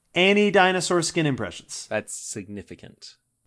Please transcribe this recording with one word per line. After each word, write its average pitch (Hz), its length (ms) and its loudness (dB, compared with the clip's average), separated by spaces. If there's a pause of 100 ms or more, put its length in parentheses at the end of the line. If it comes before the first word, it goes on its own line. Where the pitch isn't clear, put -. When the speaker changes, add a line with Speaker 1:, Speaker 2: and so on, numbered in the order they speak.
(140)
Speaker 1:
Any 202 360 4
dinosaur 180 520 2
skin 160 240 0
impressions. 110 640 -6
Speaker 2:
That's 107 240 -6
significant. - 1000 -16 (300)